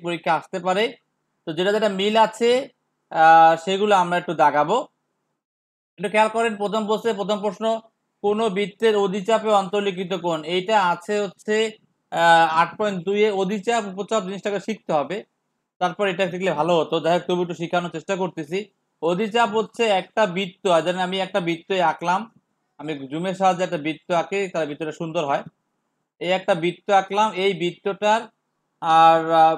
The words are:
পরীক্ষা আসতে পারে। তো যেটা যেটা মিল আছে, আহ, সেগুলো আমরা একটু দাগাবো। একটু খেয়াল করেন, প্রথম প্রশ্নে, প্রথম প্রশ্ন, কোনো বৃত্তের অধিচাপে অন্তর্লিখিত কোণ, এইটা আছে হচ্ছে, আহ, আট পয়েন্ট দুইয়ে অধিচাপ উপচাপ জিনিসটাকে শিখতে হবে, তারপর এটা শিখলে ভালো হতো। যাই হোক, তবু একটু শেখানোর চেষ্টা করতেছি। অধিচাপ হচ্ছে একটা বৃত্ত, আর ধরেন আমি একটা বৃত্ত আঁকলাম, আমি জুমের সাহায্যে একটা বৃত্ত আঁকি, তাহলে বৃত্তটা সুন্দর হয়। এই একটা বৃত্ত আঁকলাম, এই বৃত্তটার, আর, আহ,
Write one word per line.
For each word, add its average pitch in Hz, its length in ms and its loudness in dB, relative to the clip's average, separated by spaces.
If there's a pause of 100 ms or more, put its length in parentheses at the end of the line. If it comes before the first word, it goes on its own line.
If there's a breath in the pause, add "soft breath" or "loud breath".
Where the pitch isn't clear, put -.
পরীক্ষা 170 300 -4
আসতে 156 260 -6
পারে। 185 240 -2 (600)
তো 165 80 -8
যেটা 185 180 0
যেটা 214 180 2
মিল 196 280 -2
আছে, 220 320 2 (600)
আহ, 165 420 8 (120)
সেগুলো 196 300 0
আমরা 175 220 2
একটু 175 160 -4
দাগাবো। 151 440 2 (1200)
একটু 190 100 -6
খেয়াল 214 200 4
করেন, 226 260 -2
প্রথম 202 300 -2
প্রশ্নে, 214 280 -2
প্রথম 202 260 -2
প্রশ্ন, 202 260 -6 (580)
কোনো 208 260 0
বৃত্তের 208 480 0
অধিচাপে 202 520 -2
অন্তর্লিখিত 196 640 -2
কোণ, 165 300 -4
এইটা 185 400 -2
আছে 180 360 -2
হচ্ছে, 208 360 -6 (560)
আহ, 165 400 6
আট 165 260 0
পয়েন্ট 208 280 -2
দুইয়ে 208 260 2
অধিচাপ 202 540 -2
উপচাপ 202 380 -4
জিনিসটাকে 196 360 -6
শিখতে 190 340 -8
হবে, 151 300 -2 (580)
তারপর 180 260 -2
এটা 180 240 -2
শিখলে 180 200 -4
ভালো 156 280 0
হতো। 151 200 -2
যাই 160 140 0
হোক, 175 140 0
তবু 180 140 0
একটু 175 120 -4
শেখানোর 170 380 -4
চেষ্টা 165 240 -6
করতেছি। 175 440 -6 (420)
অধিচাপ 208 480 0
হচ্ছে 220 340 -2
একটা 208 420 0
বৃত্ত, 185 420 -4
আর 170 140 4
ধরেন 180 180 -2
আমি 185 200 -4
একটা 185 200 -2
বৃত্ত 165 320 -6
আঁকলাম, 175 500 0 (580)
আমি 143 280 -10
জুমের 170 260 -4
সাহায্যে 185 300 2
একটা 175 140 -4
বৃত্ত 151 340 -6
আঁকি, 185 360 -2
তাহলে 160 200 -4
বৃত্তটা 151 240 -8
সুন্দর 160 340 -6
হয়। 156 180 -2 (760)
এই 170 120 -2
একটা 190 240 0
বৃত্ত 175 360 -4
আঁকলাম, 196 420 2
এই 190 200 0
বৃত্তটার, 196 680 -2 (600)
আর, 165 380 6 (120)
আহ, 160 260 6